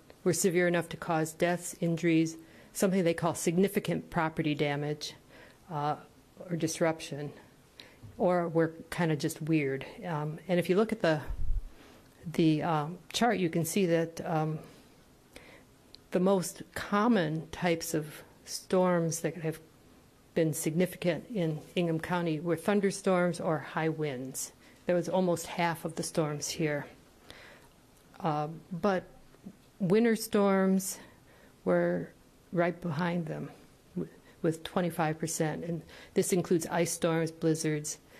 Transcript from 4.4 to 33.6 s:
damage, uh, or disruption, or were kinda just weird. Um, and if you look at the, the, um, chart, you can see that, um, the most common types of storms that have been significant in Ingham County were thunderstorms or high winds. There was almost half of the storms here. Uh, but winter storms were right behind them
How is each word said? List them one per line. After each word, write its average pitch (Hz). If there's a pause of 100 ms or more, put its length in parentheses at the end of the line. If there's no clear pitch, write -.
damage, 147 (560)
uh, 147 (520)
or 175
disruption, 156 (840)
or 175
were 160 (180)
kinda 160
just 156
weird. 143 (220)
Um, 151 (100)
and 180
if 170
you 180
look 220
at -
the, 156 (1120)
the, 156
um, 160 (140)
chart, 226
you 175
can 165
see 196
that, 165
um, 156 (1500)
the 185
most 185 (120)
common 196
types 165
of 151 (220)
storms 175
that 147
have 160 (760)
been 160
significant 170 (100)
in 160 (160)
Ingham 165
County 170
were 170
thunderstorms 185
or 170
high 160
winds. 139 (340)
There 180
was 170
almost 175
half 170
of 156
the 170
storms 151
here. 147 (1400)
Uh, 151 (220)
but 185 (760)
winter 220
storms 190 (680)
were 175 (420)
right 170
behind 175
them 151 (460)